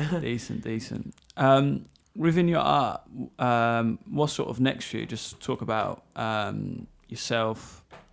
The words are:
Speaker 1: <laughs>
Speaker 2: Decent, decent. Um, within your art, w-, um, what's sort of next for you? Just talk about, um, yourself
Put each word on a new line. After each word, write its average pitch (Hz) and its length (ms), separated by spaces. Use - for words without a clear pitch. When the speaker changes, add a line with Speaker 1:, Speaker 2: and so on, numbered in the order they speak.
Speaker 1:
<laughs> 175 100
Speaker 2:
Decent, 117 420
decent. 113 520
Um, 135 480
within 165 320
your 165 120
art, 139 500
w-, - 280
um, 117 600
what's 147 240
sort - 160
of 117 120
next 135 260
for - 100
you? 113 100
Just - 340
talk 127 220
about, 107 420
um, 104 720
yourself - 760